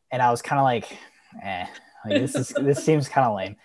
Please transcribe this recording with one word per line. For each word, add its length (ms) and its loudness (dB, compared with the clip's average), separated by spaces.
And 100 0
I 80 6
was 120 0
kinda 220 0
like, 220 2
"Eh, 220 -8
like, 160 2
this 140 -4
is, 140 -2
this 360 0
seems 240 4
kinda 240 2
lame." 320 -6